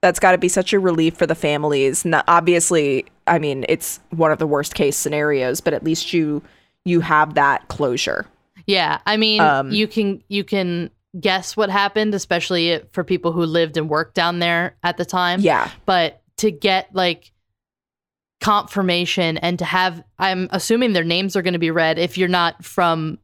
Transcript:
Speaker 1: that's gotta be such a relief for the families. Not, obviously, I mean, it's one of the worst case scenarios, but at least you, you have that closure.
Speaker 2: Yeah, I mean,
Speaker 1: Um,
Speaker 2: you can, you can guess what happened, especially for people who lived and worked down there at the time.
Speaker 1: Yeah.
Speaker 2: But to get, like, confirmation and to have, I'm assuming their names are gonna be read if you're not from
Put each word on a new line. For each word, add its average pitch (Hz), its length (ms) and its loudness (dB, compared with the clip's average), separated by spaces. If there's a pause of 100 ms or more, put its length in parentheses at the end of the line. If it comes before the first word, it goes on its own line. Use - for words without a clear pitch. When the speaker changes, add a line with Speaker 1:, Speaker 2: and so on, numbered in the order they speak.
Speaker 1:
that's 180 160 2
gotta 185 200 4
be 180 100 0
such 185 240 0
a 202 80 4
relief 165 360 2
for 170 100 2
the 165 80 0
families. 147 680 0
Not, 160 220 2
obviously, 165 760 2 (220)
I 170 120 2
mean, 139 300 -4
it's - 320 -4 (100)
one 160 220 2
of 151 60 -2
the 160 80 -2
worst 147 280 -2
case 143 220 0
scenarios, 147 640 -2
but 160 140 -2
at 131 100 -6
least 160 280 -4
you, 151 300 -2 (420)
you 175 160 2
have 156 340 2
that 143 340 2
closure. - 580 -2 (400)
Speaker 2:
Yeah, 170 400 0
I 214 100 0
mean, 214 240 2
Speaker 1:
Um, 139 300 2
Speaker 2:
you 214 160 0
can, 208 420 -2
you 202 160 -2
can 175 460 -4 (280)
guess 185 380 -2
what 208 140 0
happened, 202 440 0
especially 170 680 0 (120)
for 180 120 -4
people 175 280 -2
who 170 120 0
lived 160 320 0
and 160 140 -2
worked 156 240 -2
down 175 240 0
there 170 440 -2
at 175 140 -2
the 175 80 -2
time. 180 360 -2
Speaker 1:
Yeah. 185 300 2 (140)
Speaker 2:
But 175 380 0 (160)
to 214 120 2
get, 190 440 -2
like, 180 380 -2 (1080)
confirmation 180 1000 0
and 175 200 -2
to 180 60 -4
have, 185 380 -2 (160)
I'm 185 320 -2
assuming 226 440 0
their 170 100 2
names 175 320 -2
are 190 60 -2
gonna 175 160 -2
be 165 120 0
read 160 280 0
if 175 180 -2
you're 185 120 0
not 175 360 0
from 165 580 -2